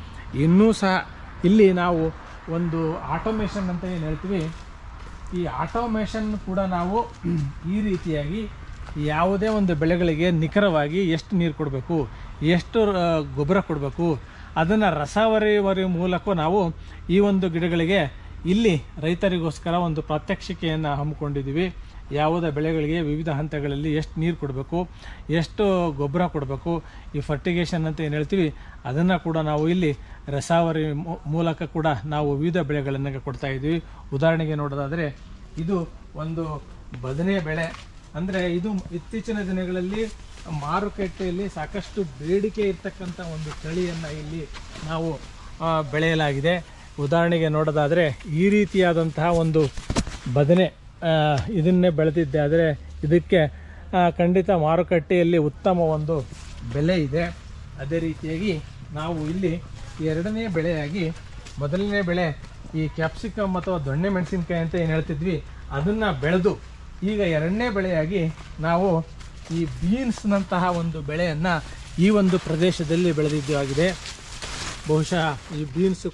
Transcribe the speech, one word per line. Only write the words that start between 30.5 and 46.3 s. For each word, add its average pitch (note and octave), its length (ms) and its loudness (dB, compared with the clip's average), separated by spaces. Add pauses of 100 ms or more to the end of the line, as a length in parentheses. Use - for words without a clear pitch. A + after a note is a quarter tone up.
ಮೂ-, D#3+ 340 -6
ಮೂಲಕ D#3+ 380 0
ಕೂಡ D#3+ 240 0 (180)
ನಾವು D3+ 300 0
ವಿವಿಧ D#3+ 220 0
ಬೆಳೆಗಳನ್ನ C#3 500 -2 (160)
ಕೊಡ್ತಾ C#3 240 -6
ಇದ್ದೀವಿ. C#3+ 360 -2 (300)
ಉದಾಹರಣೆಗೆ D#3+ 420 2
ನೋಡೋದಾದ್ರೆ, C#3+ 600 -4 (420)
ಇದು E3+ 320 -2 (260)
ಒಂದು D#3+ 480 -6 (380)
ಬದನೆ E3+ 380 0
ಬೆಳೆ. D#3+ 500 -6 (260)
ಅಂದ್ರೆ, F3+ 400 -2
ಇದು F3+ 140 -2 (260)
ಇತ್ತೀಚಿನ A3 440 -6
ದಿನಗಳಲ್ಲಿ F#3 640 -2 (560)
ಮಾರುಕಟ್ಟೆಯಲ್ಲಿ F#3+ 880 -2
ಸಾಕಷ್ಟು F3+ 540 -6
ಬೇಡಿಕೆ F3+ 580 -2
ಇರ್ತಕ್ಕಂಥ F#3 580 -4
ಒಂದು D#3 440 -8
ತಳಿಯನ್ನ E3 420 -2
ಇಲ್ಲಿ D3+ 420 -8 (400)
ನಾವು, D#3+ 320 -2 (440)
ಆ, D#3+ 180 2
ಬೆಳೆಯಲಾಗಿದೆ. D#3 840 2 (340)